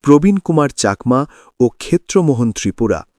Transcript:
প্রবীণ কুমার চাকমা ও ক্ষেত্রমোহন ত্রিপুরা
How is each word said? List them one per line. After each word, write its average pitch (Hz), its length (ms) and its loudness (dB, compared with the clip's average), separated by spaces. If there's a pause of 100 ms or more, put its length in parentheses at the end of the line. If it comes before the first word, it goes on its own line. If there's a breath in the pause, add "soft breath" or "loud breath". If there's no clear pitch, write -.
প্রবীণ 151 360 4
কুমার 156 320 -2
চাকমা 127 560 -2 (340 soft breath)
ও 123 100 2
ক্ষেত্রমোহন 143 800 -2
ত্রিপুরা 98 540 -4 (140)